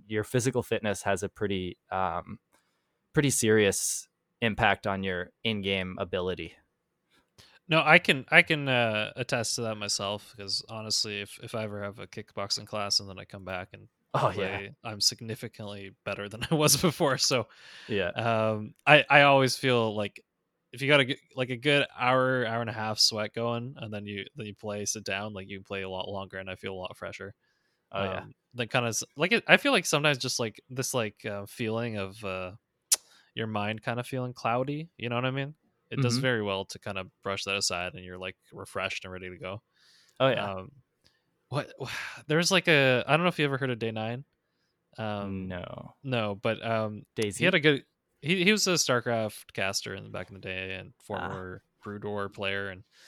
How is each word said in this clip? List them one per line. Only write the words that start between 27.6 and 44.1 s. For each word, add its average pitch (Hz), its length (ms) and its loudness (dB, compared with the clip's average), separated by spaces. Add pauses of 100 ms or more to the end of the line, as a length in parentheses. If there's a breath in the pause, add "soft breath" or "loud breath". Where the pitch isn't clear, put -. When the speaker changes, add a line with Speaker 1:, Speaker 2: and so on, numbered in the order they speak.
Speaker 1:
Oh, 98 120 -4
yeah. 92 200 -4
Speaker 2:
Um, - 120 -20 (180)
then 120 160 -4
kinda 120 200 0
s-, 110 140 -4 (140)
like, 175 160 2
it, 226 140 2
I 180 100 10
feel 285 160 2
like 190 120 2
sometimes 147 340 2
just, - 200 -2
like, 113 300 -4
this, 127 240 -4
like, 113 320 -2
uh, 101 220 -6
feeling 113 500 -2
of, 101 280 -8
uh, 92 280 -6 (840 soft breath)
your 113 120 -4
mind 107 360 -4
kinda 120 200 -4
feeling 127 300 -6
cloudy, 135 640 -2
you 120 120 -8
know 120 60 -2
what 123 100 -2
I 131 60 0
mean? 139 240 -6 (360)
It 151 100 -2
does 123 160 2
Speaker 1:
Mm-hmm. - 20 -2
Speaker 2:
very 127 240 2
well 98 220 -2
to - 140 -14
kinda 95 260 -8 (180)
brush 98 220 -4
that 98 120 0
aside, 90 380 -2
and 92 100 -14
you're, 90 140 -12
like, 92 180 -10 (160)
refreshed 95 520 -6
and 92 80 -10
ready 92 160 -10
to 90 80 -14
go. 95 260 -10 (560 soft breath)
Speaker 1:
Oh, 131 100 6
yeah. 104 280 0
Speaker 2:
Um, 95 140 -12 (800)
what, 135 300 -6
<sighs> - 480 -10
there's, 165 240 4
like, 180 180 4
a, 135 380 6
I 139 100 4
don't 170 60 2
know 180 60 4
if 165 100 -2
you 151 60 4
ever 139 140 0
heard 131 120 -2
of 113 80 -4
Day 113 120 -2
Nine. 113 340 -6 (720)